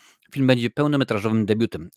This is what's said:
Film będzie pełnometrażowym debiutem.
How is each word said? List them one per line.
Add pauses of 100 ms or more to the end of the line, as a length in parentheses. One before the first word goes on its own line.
(320)
Film
będzie
pełnometrażowym
debiutem.